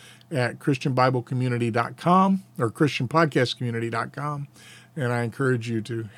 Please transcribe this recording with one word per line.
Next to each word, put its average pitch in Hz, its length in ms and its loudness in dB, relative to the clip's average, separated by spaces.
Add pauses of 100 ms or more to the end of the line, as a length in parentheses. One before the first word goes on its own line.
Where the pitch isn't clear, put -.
(300)
at 127 280 0
Christian 143 340 0
Bible 131 300 2
Community 123 480 -2
dot 120 260 -2
com 190 480 4 (140)
or 120 100 2
Christian 131 400 0
Podcast 156 480 2
Community 117 320 -4
dot 117 240 -4
com, 143 340 -6 (480)
and 127 160 -2
I 123 120 0
encourage 120 480 0
you 113 120 -2
to 113 360 -8